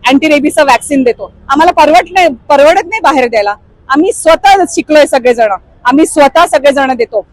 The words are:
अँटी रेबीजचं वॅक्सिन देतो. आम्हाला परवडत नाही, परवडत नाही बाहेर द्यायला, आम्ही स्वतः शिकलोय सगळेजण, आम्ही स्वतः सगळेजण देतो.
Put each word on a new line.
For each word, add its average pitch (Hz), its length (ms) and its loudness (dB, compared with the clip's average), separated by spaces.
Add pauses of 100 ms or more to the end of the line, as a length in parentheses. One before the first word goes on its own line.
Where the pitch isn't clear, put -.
अँटी 277 200 0
रेबीजचं 302 380 0
वॅक्सिन 269 380 -2
देतो. 220 300 -4 (160)
आम्हाला 320 220 2
परवडत 339 400 2
नाही, 359 160 -2 (220)
परवडत 302 360 2
नाही 440 160 -10
बाहेर 262 260 0
द्यायला, 208 280 -2 (340)
आम्ही 302 240 0
स्वतः 370 560 0
शिकलोय 302 360 0
सगळेजण, 240 440 -2 (360)
आम्ही 277 200 2
स्वतः 311 400 2
सगळेजण 277 500 0
देतो. 220 380 -6